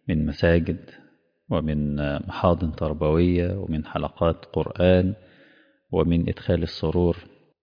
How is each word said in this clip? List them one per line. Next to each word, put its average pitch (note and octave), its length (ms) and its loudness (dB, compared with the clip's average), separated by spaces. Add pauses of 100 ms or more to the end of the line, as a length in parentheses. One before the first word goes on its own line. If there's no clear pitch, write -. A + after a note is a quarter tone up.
من D#2 180 0
مساجد E2+ 640 0 (600)
ومن D2+ 460 -2 (300)
محاضن E2+ 460 0
تربوية E2+ 840 0
ومن D#2+ 260 -6
حلقات D#2+ 600 -4
قرآن F#2 720 2 (760)
ومن E2+ 380 2
إدخال F2 340 -2
السرور E2+ 540 0 (460)